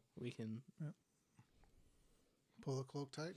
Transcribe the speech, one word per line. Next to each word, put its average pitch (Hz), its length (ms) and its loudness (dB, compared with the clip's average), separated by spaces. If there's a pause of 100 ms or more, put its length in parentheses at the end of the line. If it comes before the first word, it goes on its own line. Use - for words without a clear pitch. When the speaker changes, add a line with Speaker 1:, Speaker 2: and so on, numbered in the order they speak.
(200)
Speaker 1:
we 120 120 2
can 110 300 0 (200)
Speaker 2:
Yep. 151 120 0 (1700)
Pull 135 160 6
the 135 60 6
cloak 139 280 0
tight, 156 260 0